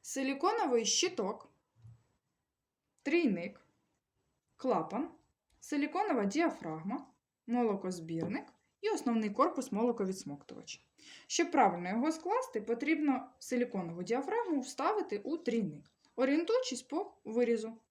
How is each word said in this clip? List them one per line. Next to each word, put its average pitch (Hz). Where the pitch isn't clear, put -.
Силіконовий 277
щиток, 220
трійник, 226
клапан, 247
силіконова 302
діафрагма, 196
молокозбірник 190
і 415
основний 220
корпус 269
молоковідсмоктувача. 202
Щоб 349
правильно 185
його 240
скласти, 392
потрібно 277
силіконову 185
діафрагму 294
вставити 311
у 285
трійник, 226
орієнтуючись 320
по 349
вирізу. 226